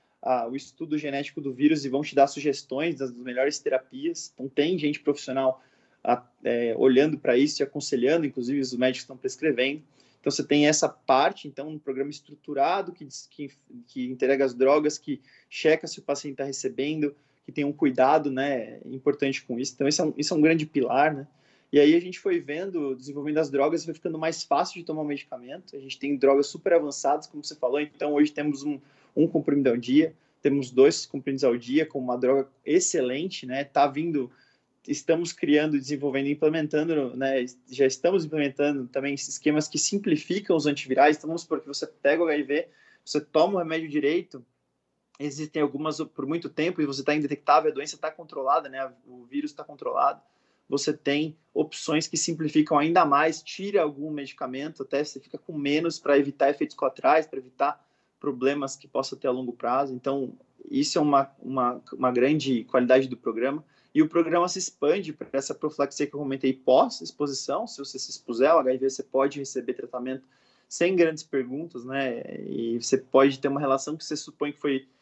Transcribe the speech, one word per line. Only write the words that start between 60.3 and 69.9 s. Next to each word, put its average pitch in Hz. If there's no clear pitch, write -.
isso 147
é -
uma, 143
uma, 127
uma 127
grande 131
qualidade 127
do 127
programa. 127
E 156
o 151
programa 170
se 185
expande 165
pra -
essa 135
profilaxia 151
que 143
eu 143
comentei 135
pós-exposição. 139
Se -
você 135
se -
expuser 123
ao 165
H 131
I 127
V, 135
você -
pode 143
receber 123
tratamento 127